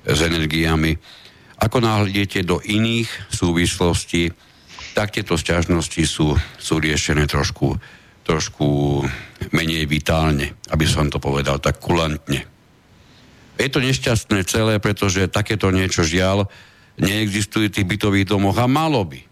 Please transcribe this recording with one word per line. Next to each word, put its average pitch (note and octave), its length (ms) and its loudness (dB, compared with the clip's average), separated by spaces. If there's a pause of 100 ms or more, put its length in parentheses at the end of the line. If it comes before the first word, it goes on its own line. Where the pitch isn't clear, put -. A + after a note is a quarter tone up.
s D2 200 0
energiami. D#2+ 760 0 (640)
Ako A2+ 160 0
náhle G#2+ 320 2
idete G2 320 -2
do E2+ 160 0
iných A2+ 720 -2
súvislostí, E2+ 1040 0 (640)
tak G#2 160 -2
tieto F#2 240 -2
sťažnosti E2+ 720 0
sú, D2+ 240 0 (240)
sú - 240 -4
riešené D2+ 480 0
trošku, C#2 480 -2 (480)
trošku C#2+ 760 0 (520)
menej E2 320 0
vitálne, D2+ 720 0 (160)
aby D#2 160 2
som D2 240 0
to C#2 80 -4
povedal C#2 400 -2
tak D2+ 160 0
kulantne. D2+ 720 -2 (1120)
Je C3 80 0
to D3+ 80 -2
nešťastné B2 720 0
celé, A2 320 2
pretože G2 480 0
takéto G2+ 400 0
niečo, F#2 320 2
žiaľ, F#2 480 2 (480)
neexistuje G#2 720 0
v - 80 -6
tých F#2+ 160 0
bytových G2 320 2
domoch G2 320 2
a B2 80 2
malo C#3 400 2
by. C2+ 160 -14 (100)